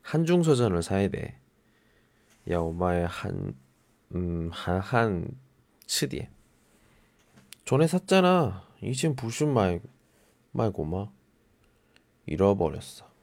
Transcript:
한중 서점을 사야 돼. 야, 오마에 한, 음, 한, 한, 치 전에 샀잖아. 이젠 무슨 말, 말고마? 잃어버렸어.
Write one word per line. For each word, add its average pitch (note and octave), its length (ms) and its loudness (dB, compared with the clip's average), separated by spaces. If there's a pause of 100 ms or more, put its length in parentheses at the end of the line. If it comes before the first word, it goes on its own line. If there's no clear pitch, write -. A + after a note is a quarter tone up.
한중 E3+ 400 2
서점을 A#2+ 400 4
사야 G2 260 0
돼. - 300 -8 (1120)
야, F2 100 0
오마에 F2 440 0
한, F#2 500 -6 (600)
음, E2+ 360 -4
한, F2+ 300 -2
한, G#2+ 560 -2 (500)
치 - 220 -4 (1600)
전에 C#3+ 200 4
샀잖아. F3+ 800 2 (160)
이젠 C3 320 -2
무슨 C3 380 -2
말, F#2+ 300 2 (680)
말고마? G2 580 -2 (1120)
잃어버렸어. F#2 840 0 (160)